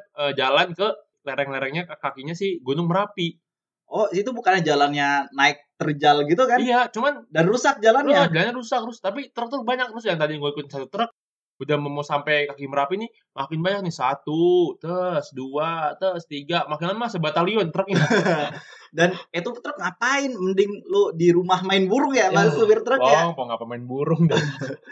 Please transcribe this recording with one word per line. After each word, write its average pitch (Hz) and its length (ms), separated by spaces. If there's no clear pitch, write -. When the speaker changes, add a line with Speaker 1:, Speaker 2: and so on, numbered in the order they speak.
Speaker 1:
eh, 143 320
jalan 143 400
ke 190 160
lereng-lerengnya, 139 640
ke 165 100
kakinya 139 380
si 185 260
Gunung 147 300
Merapi. 180 480
Speaker 2:
Oh, 190 240
itu 202 240
bukannya 190 280
jalannya 143 720
naik 139 300
terjal 147 500
gitu 180 180
kan? 240 140
Speaker 1:
Iya, 240 320
cuman 262 400
Speaker 2:
Dan 160 160
rusak 254 320
jalannya? 226 400
Speaker 1:
Oh, 277 100
jalannya 190 300
rusak, 240 240
rusak. 226 220
Tapi 240 260
truk 233 200
tuh 269 120
banyak. 247 320
Terus 226 140
yang 175 100
tadi 156 180
gue 147 140
ikutin 143 220
satu 135 180
truk, 233 240
udah 147 220
mau, 147 140
mau 143 120
sampai 147 460
kaki 139 160
Merapi 139 320
nih, 226 120
makin 151 300
banyak 196 220
nih. 170 120
Satu, 156 840
tes, 175 540
dua, 147 640
tes, 185 300
tiga. 147 400
Makin 175 260
lama 233 160
sebatalion 175 640
truknya. 185 320
Speaker 2:
<laughs> 165 420
Dan 165 200
itu 170 200
truk 285 260
ngapain? 254 540
Mending 196 540
lu 190 280
di 165 160
rumah 180 320
main 190 240
burung 269 280
ya, 202 160
Speaker 1:
Ya, 170 60
Speaker 2:
mas 160 180
supir 220 280
truk 254 200
ya? 151 260
Speaker 1:
Pong, 165 80
Pong, 127 140
ngapa 117 160
main 120 180
burung 147 460
dah? - 80
Speaker 2:
<laughs> 139 400